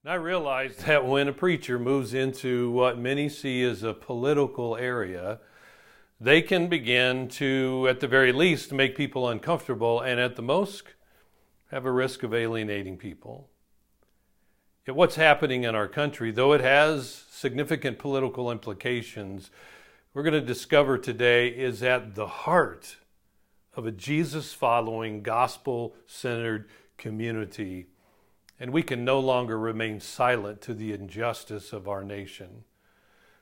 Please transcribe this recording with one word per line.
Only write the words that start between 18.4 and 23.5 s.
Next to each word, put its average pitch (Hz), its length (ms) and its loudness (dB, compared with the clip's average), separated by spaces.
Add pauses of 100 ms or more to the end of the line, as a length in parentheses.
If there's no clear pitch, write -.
implications, 107 1000 -6 (600)
we're 139 100 -6
gonna 156 180 4
discover 131 580 2
today 120 500 4
is 120 340 -4
at 120 320 0
the 104 120 -4
heart - 680 0 (800)